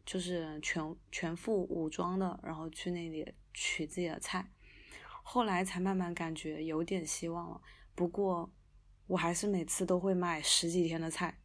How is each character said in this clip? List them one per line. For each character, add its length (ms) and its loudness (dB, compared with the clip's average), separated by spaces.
就 120 -4
是 420 -2
全， 360 -2
全 240 -2
副 320 2
武 220 0
装 280 0
的， 240 0
然 140 -6
后 140 -8
去 220 -6
那 180 -4
里 240 -6
取 340 -2
自 140 -4
己 80 2
的 100 -4
菜。 320 -4
后 220 2
来 180 4
才 160 -2
慢 180 2
慢 160 0
感 220 -2
觉 300 -4
有 180 2
点 240 0
希 220 -4
望 220 -6
了， 100 -12
不 140 2
过 420 2
我 100 2
还 160 2
是 140 0
每 180 2
次 220 0
都 140 4
会 120 4
买 300 2
十 260 4
几 200 4
天 120 0
的 80 -2
菜， 360 -4